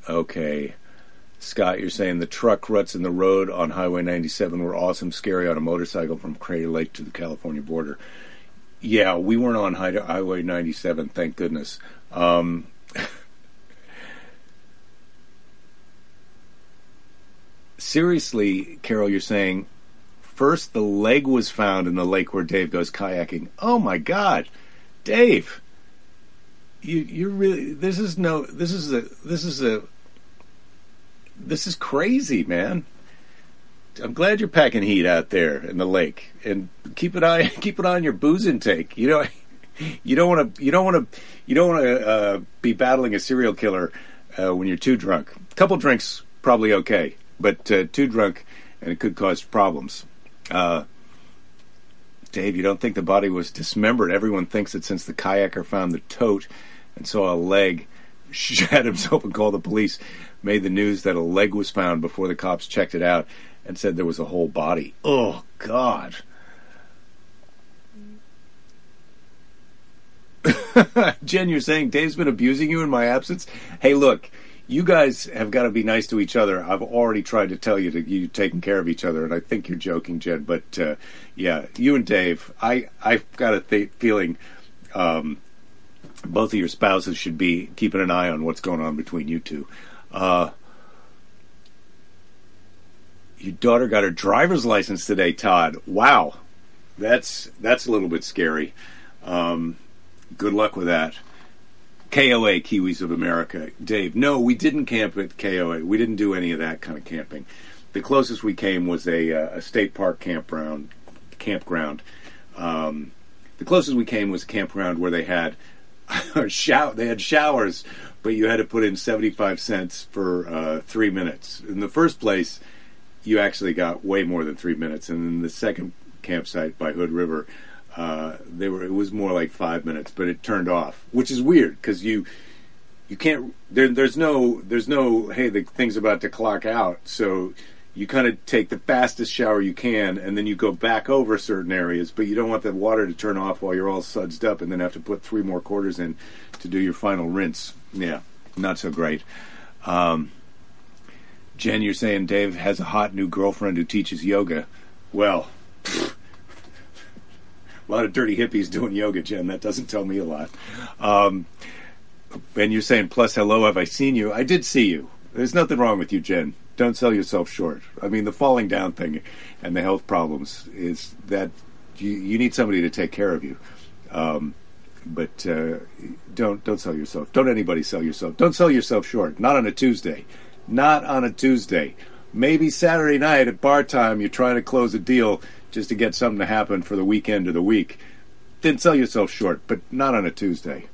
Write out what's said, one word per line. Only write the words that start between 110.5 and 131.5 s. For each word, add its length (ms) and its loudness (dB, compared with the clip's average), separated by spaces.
Campground. 640 -4
Um, 560 -4
the 60 -8
closest 320 4
we 80 4
came 260 0
was 120 -2
a 40 -12
campground 520 -2
where 120 2
they 140 0
had 320 0
<laughs> 260 -6
a 140 2
shou-, 460 2
they 120 -2
had 140 -2
showers, 640 2
but 80 0
you 160 4
had 100 4
to 80 2
put 200 2
in 120 2
seventy-five 640 0
cents 500 -4
for, 380 -2
uh, 320 -4
three 300 0
minutes. 560 -6
In 140 -6
the 80 -4
first 320 4
place, 400 0
you 140 4
actually 360 2
got 300 -2
way 180 2
more 220 0
than 120 -6
three 180 -2
minutes, 340 -6
and 180 -2
in 160 -2
the 80 -2
second 420 -4
campsite 560 -4
by 140 -2
Hood 180 -2
River, 360 -2
uh, 400 -6
they 220 -4
were, 160 -4
it 80 -4
was 200 0
more 200 0
like 180 2
five 340 -2
minutes, 300 -6
but 140 0
it 140 -4
turned 260 0
off, 440 0
which 180 2
is 120 0
weird, 400 8